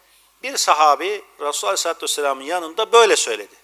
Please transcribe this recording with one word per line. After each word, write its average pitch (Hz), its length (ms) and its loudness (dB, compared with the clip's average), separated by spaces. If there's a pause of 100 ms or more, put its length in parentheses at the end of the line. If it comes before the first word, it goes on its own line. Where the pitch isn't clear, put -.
(420)
Bir 262 140 -8
sahabi 156 680 2 (160)
Resulullah 147 280 -6
aleyhisselatü 170 340 -4
vesselamın 139 400 -4
yanında 170 500 -6
böyle 220 240 6
söyledi. 104 480 -4